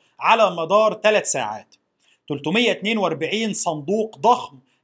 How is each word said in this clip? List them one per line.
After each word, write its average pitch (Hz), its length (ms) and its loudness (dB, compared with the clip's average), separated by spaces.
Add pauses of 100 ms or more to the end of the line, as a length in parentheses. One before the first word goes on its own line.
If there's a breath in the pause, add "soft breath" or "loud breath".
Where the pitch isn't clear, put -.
(200)
على 202 300 4
مدار 185 420 2
تلات 202 340 0
ساعات. 110 480 -6 (540)
تلتمية 185 420 0
اتنين 214 280 -2
وأربعين 180 540 -2
صندوق 180 640 -4
ضخم 160 400 0 (260)